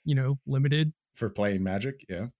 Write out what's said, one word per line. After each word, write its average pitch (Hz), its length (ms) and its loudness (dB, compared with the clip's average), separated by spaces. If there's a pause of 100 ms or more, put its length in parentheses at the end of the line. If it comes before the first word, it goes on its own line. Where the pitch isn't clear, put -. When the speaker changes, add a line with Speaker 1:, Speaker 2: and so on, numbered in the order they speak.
Speaker 1:
you 151 80 2
know, 135 320 2
limited. 147 480 2 (220)
Speaker 2:
For 110 140 -4
playing 101 340 0
Magic, 101 440 -4
yeah. 95 200 -8 (120)